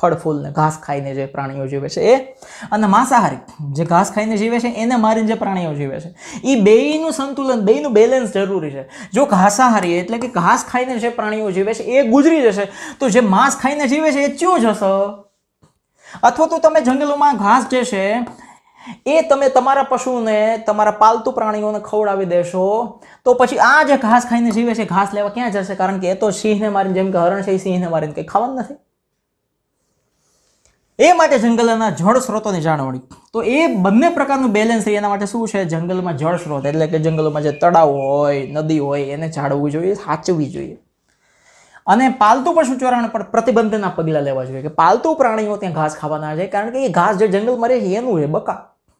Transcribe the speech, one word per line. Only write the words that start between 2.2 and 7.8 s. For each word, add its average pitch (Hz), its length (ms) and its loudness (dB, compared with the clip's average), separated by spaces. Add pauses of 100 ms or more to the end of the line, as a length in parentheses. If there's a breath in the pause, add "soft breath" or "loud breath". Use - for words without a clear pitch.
અને 208 160 0
માંસાહારી 208 500 2 (340)
જે 156 140 -2
ઘાસ 175 260 2
ખાઈને 214 260 -2
જીવે 233 220 0
છે 233 80 -4
એને 233 280 -2
મારીને 220 320 2
જે 226 60 0
પ્રાણીઓ 185 400 -4
જીવે 143 260 -6
છે, 170 160 -16 (280 loud breath)
એ 254 180 2
બેયનું 294 500 4
સંતુલન, 269 500 -4
બેયનું 254 320 2